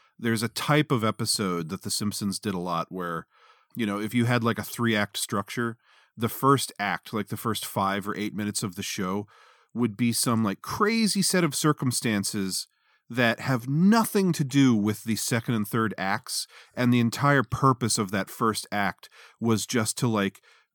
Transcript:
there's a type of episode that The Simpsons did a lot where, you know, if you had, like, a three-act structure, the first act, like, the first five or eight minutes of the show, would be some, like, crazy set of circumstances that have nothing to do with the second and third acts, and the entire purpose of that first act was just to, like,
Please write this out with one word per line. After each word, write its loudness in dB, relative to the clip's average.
there's 0
a 0
type 2
of 2
episode -2
that -8
The -10
Simpsons -4
did -4
a -6
lot -4
where, -6
you -2
know, -2
if -6
you 2
had, 0
like, 0
a -6
three-act 0
structure, -4
the -2
first 2
act, -4
like, -4
the -6
first -4
five -2
or -4
eight -6
minutes -4
of -6
the -6
show, -4
would -2
be 2
some, 0
like, -2
crazy 0
set 2
of 0
circumstances 0
that 2
have 0
nothing 4
to 0
do 6
with 0
the -2
second -2
and 0
third 0
acts, -4
and 4
the 6
entire 4
purpose 2
of -4
that -2
first -2
act -2
was 0
just -2
to, 0
like, 0